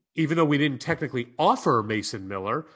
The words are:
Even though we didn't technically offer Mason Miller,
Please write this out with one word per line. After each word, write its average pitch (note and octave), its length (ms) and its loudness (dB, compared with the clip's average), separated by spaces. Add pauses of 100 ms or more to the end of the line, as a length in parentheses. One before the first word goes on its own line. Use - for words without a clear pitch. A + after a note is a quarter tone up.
(160)
Even D#3+ 220 0
though E3 80 6
we D3 120 4
didn't C#3 240 0
technically C3 580 -4
offer E3 420 2
Mason G#2 460 -4
Miller, G2+ 480 -4